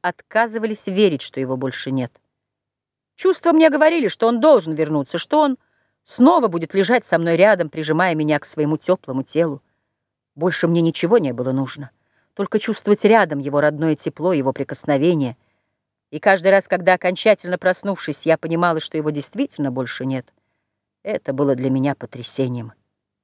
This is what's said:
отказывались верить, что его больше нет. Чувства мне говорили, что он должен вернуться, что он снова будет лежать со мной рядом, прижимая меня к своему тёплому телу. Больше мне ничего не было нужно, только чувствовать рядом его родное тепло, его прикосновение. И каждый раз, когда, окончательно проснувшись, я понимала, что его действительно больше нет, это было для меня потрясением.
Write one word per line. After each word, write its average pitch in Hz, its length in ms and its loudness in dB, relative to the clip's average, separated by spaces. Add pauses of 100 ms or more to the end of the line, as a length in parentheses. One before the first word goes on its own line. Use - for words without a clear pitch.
отказывались 220 840 -4
верить, 185 340 2
что - 200 -8
его 131 160 -4
больше 131 340 -6
нет. 127 200 -2 (1040)
Чувства 349 360 0
мне 320 180 6
говорили, 311 380 2
что 226 200 0
он 233 120 0
должен 214 340 4
вернуться, 151 440 -2
что 302 240 0
он 277 160 0 (480)
снова 269 420 4
будет 165 260 -4
лежать 196 300 2
со 175 160 0
мной 165 160 0
рядом, 180 340 4
прижимая 156 460 0
меня 151 240 0
к - 60 -16
своему 151 320 -2
тёплому 135 460 -4
телу. 156 380 -2 (720)
Больше 165 360 -2
мне 170 100 2
ничего 165 380 2
не 139 160 0
было 127 180 -4
нужно, 135 400 -6 (440)
только 202 220 -4
чувствовать 208 460 0
рядом 196 360 4
его 139 200 -2
родное 151 360 0
тепло, - 360 -4
его 135 220 0
прикосновение. 143 840 0 (720)
И 160 100 -10
каждый 190 320 2
раз, 196 180 2
когда, 185 240 2
окончательно 180 640 0
проснувшись, 185 680 -4
я 160 120 2
понимала, 165 420 0
что - 180 -8
его 151 120 -2
действительно 147 640 -4
больше 127 340 -6
нет, 131 280 -6 (720)
это 196 300 -6
было 139 220 2
для 131 140 -2
меня 135 260 0
потрясением. 123 800 -6 (500)